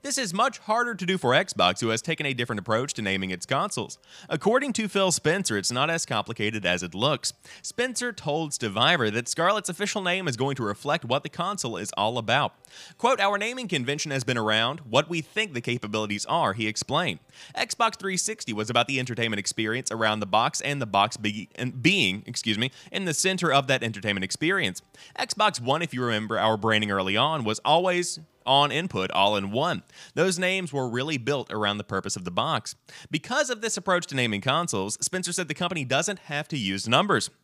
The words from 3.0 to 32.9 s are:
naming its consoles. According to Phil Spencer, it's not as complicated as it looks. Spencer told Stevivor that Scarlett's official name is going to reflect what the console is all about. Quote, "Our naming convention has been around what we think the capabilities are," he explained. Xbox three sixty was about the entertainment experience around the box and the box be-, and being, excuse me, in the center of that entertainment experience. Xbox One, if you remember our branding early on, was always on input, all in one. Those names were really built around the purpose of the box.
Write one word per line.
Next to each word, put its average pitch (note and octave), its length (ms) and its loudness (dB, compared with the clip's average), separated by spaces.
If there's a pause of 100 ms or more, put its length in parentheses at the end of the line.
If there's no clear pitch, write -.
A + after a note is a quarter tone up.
naming F#2+ 300 0
its F2+ 140 -6
consoles. C#3 520 -2 (320)
According B3 440 2
to G#3+ 140 0
Phil F#3+ 240 2
Spencer, D#3 460 0
it's G2 160 -2
not C#3 160 2
as E3 160 -2
complicated A2 600 -2
as F2 180 2
it F2 120 -8
looks. C3 380 0 (280)
Spencer A#3+ 520 -4
told D3+ 400 -4
Stevivor A#2 580 2
that A#2+ 160 -2
Scarlett's G3 400 2
official G3 340 -4
name F3+ 280 -2
is A#2 80 -4
going C3+ 180 0
to B2 80 -4
reflect C3+ 400 -2
what B2+ 200 0
the D3+ 60 -10
console F3 460 -4
is G2+ 220 -6
all A#2 200 0
about. A#2 360 2 (440)
Quote, A#3 220 2
"Our G3+ 180 2
naming A#3 300 -4
convention C3+ 220 -2 (220)
has C3+ 120 -2
been B2 140 0
around A2+ 440 2
what C3 280 2
we E3+ 120 -2
think G3+ 340 -6
the A#2 60 -2
capabilities G#2+ 680 -2
are," C#3+ 260 2
he G#2+ 140 -2
explained. C3 520 -2 (380)
Xbox A3+ 380 0
three F#3+ 200 -4
sixty - 380 -4
was G#2+ 160 -2
about A#2+ 180 2
the C3+ 120 -2
entertainment A#2 400 -2
experience A2+ 520 -2
around A2 280 2
the G2+ 80 -2
box A2+ 340 2
and C#3+ 180 -2
the B2 60 -2
box G2+ 320 2
be-, G#2+ 380 -4
and B2 260 -6
being, A#2 460 4
excuse A2 320 -2
me, C3 100 0 (220)
in F#3+ 140 -4
the D#3+ 100 0
center F3+ 360 2
of C3+ 140 6
that C3 160 2
entertainment G#2 420 -2
experience. D3+ 600 -2 (340)
Xbox G#3+ 420 0
One, C3+ 220 0
if D#3+ 140 -6
you B2 80 -2
remember A2 340 0
our A2 200 4
branding G#2+ 340 2
early G2 260 2
on, C#3+ 260 0
was G#2+ 220 -2
always F3 540 2 (260)
on C#3 260 6
input, C3+ 380 -2
all G2+ 260 6
in G2 140 0
one. C3 320 -2 (320)
Those F3 240 2
names F#3 340 0
were C3+ 160 0
really C3 300 -2
built B2 340 -2
around G#2 280 0
the G#2 40 -8
purpose G2 320 -4
of F#2+ 80 -8
the F2+ 80 -4
box. A#2+ 440 -2 (340)